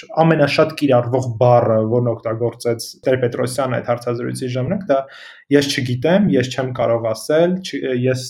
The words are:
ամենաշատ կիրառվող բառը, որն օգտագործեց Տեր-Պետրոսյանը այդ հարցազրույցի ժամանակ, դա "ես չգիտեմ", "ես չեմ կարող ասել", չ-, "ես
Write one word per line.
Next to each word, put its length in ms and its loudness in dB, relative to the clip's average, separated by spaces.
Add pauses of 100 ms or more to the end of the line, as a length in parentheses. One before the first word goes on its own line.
(140)
ամենաշատ 580 4
կիրառվող 600 2
բառը, 500 4
որն 260 0
օգտագործեց 800 -4 (140)
Տեր-Պետրոսյանը 760 -2
այդ 140 -6
հարցազրույցի 580 -4
ժամանակ, 360 -4
դա 140 2 (480)
"ես 240 4
չգիտեմ", 580 0
"ես 200 0
չեմ 220 -4
կարող 340 -2
ասել", 540 0
չ-, 380 -6
"ես 340 0